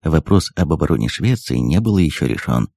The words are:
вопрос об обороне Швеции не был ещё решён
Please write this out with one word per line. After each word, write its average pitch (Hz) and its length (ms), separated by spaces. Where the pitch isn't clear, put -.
вопрос 82 520
об 80 180
обороне 76 340
Швеции 113 500
не 64 220
был 110 180
ещё 80 280
решён 58 520